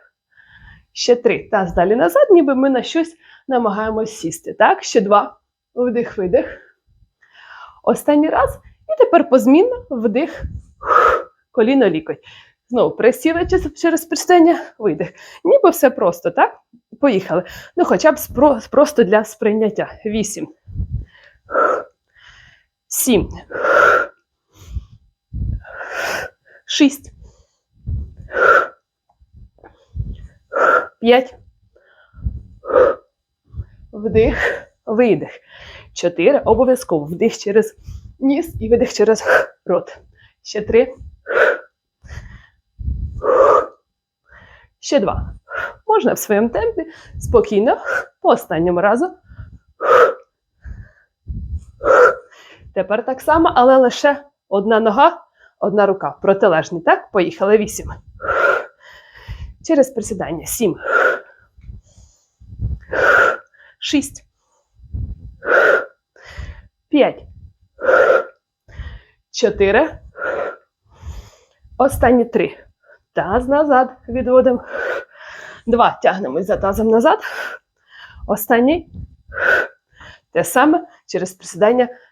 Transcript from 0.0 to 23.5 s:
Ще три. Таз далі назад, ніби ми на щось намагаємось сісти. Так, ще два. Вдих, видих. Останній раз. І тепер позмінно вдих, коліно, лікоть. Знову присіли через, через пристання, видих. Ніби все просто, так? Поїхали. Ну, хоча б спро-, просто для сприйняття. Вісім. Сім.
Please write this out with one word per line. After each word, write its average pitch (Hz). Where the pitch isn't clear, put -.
Ще -
три. 226
Таз 190
далі 190
назад, 349
ніби 311
ми 262
на 254
щось 330
намагаємось 220
сісти. -
Так, 311
ще -
два. 202
Вдих, 240
видих. 190
Останній 294
раз. -
І 622
тепер 466
позмінно 294
вдих, 240
коліно, 247
лікоть. 156
Знову 208
присіли 320
через, 339
через 330
пристання, 339
видих. 185
Ніби 415
все 294
просто, 180
так? 330
Поїхали. 190
Ну, 349
хоча 254
б -
спро-, 254
просто 277
для 214
сприйняття. 214
Вісім. 208
Сім. -